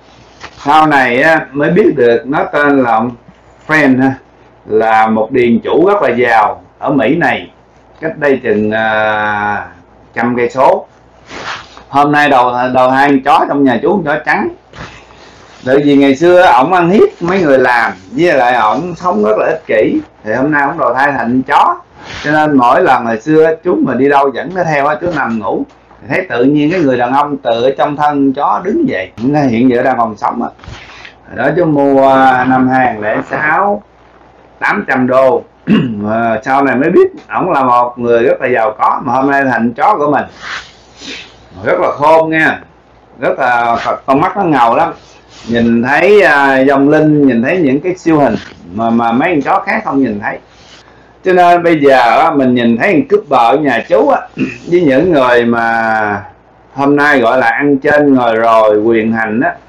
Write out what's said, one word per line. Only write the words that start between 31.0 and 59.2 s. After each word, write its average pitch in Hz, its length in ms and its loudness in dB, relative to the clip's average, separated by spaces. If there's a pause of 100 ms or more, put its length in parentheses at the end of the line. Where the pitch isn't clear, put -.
Đó, 120 220 -2
chú 175 80 0
mua 139 500 2 (340)
năm 131 200 2
hai 131 180 0
ngàn 110 140 -4
lẻ 107 160 -4 (140)
sáu, 185 520 -2 (760)
tám 170 300 -4
trăm 127 180 0
đô. 127 360 2 (260)
<clears throat> 123 280 0
Mà 110 480 -2
sau 139 200 0
này 127 120 0
mới 151 140 0
biết 370 180 4 (200)
ổng 110 220 -4
là 139 140 0
một 123 340 0
người 117 240 0
rất 147 180 0
là 131 80 -4
giàu 113 300 0
có, - 260 -2
mà 120 80 -4
hôm 135 180 0
nay 139 140 0
thành 120 280 -2
chó 156 260 0
của 147 120 -2
mình. 120 140 -2 (1400)
Rất 151 160 -2
là 160 100 0
khôn 160 400 2
nha, 160 300 0 (580)
rất 135 200 -4
là, 120 380 0 (300)
con 135 140 0
mắt 214 160 -2
nó 202 60 -4
ngầu 127 340 2
lắm. 127 160 -2 (560)
Nhìn 117 340 0
thấy, 170 400 2
à, 139 360 2
dòng 139 300 2
linh, 151 380 2
nhìn 117 160 2
thấy 165 160 -2
những 143 220 0
cái 180 160 -4
siêu 160 220 0
hình 123 160 2 (400)
mà, 113 160 -2
mà 117 220 0
mấy 139 160 0
con 156 140 0
chó 151 240 -2
khác 190 180 -4
không 139 180 -2
nhìn 104 180 -4
thấy. 123 180 -8 (840)
Cho 190 80 0
nên 175 300 4
bây 165 180 2
giờ 127 380 4
á, 160 120 2
mình 131 240 0
nhìn 117 220 0
thấy 185 160 0
con 147 160 0
cướp 202 200 0
bờ 120 220 2
ở 135 60 2
nhà 135 320 -2
chú 220 200 2
á, 262 120 0 (160)
<clears throat> - 0 - (340)
với 175 100 2
những 156 320 2
người 120 320 2
mà 113 800 -2 (500)
hôm 143 220 0
nay 143 240 2
gọi 117 180 2
là 120 80 0
ăn 139 320 0
trên 147 360 2
ngồi 117 200 2
rồi, 113 440 4
quyền 113 340 0
hành 110 280 -4